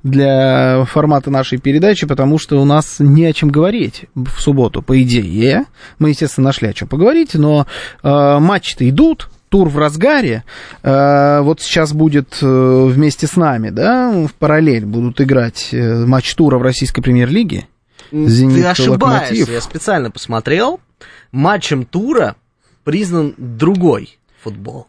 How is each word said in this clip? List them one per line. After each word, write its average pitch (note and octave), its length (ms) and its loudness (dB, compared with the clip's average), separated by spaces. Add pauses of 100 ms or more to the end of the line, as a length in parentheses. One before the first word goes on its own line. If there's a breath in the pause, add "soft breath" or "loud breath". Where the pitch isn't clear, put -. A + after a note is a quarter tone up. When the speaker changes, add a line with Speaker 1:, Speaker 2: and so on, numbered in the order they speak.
Speaker 1:
для C3 840 2
формата D3 440 0
нашей C3 260 -2
передачи, D#3+ 480 0
потому C#3+ 320 0
что C#3 240 0
у - 20 2
нас D3 360 0
не D3 260 4
о D#3+ 60 0
чем D3 180 0
говорить E3 540 -2 (100)
в - 260 -6
субботу, C3+ 420 0
по C3 200 2
идее. A#2+ 640 0 (340 loud breath)
Мы, D3+ 120 2
естественно, C#3 360 -2
нашли B2+ 220 -2
о G2 40 -6
чем - 160 -10
поговорить, B3+ 460 0
но, D3 320 2 (380 loud breath)
э, C#3+ 340 2
матчи-то E3 500 0
идут, C#4+ 400 0 (200)
тур F#3+ 200 2
в D3 100 -4
разгаре. D3+ 680 0 (400 loud breath)
Э, C#3+ 580 2
вот D3 180 0
сейчас D#3 320 -2
будет, D3+ 480 0
э, C3 480 4
вместе D3 380 0
с - 80 -6
нами, B2+ 360 0
да, A#3 420 0
в D#3+ 200 -2
параллель D3+ 540 0
будут A#2 340 -4
играть, C3 520 -2
э, A#2 340 -2
матч C3 300 0
тура C#3+ 200 2
в B2 60 0
российской B2+ 400 -2
премьер-лиге. B2+ 640 0 (460 soft breath)
Speaker 2:
М, D3+ 160 -2
Speaker 1:
«Зенит», C3 280 4
Speaker 2:
ты F3 80 2
ошибаешься, F3 280 0
Speaker 1:
«Локомотив». - 580 0
Speaker 2:
я A#2 100 -4
специально D#3+ 500 -4
посмотрел. F3 680 -4 (500 loud breath)
Матчем D3 540 -2
тура G#3+ 500 -2 (480)
признан E3+ 560 -4
другой C#3 800 -2 (240)
футбол. G#2+ 460 -14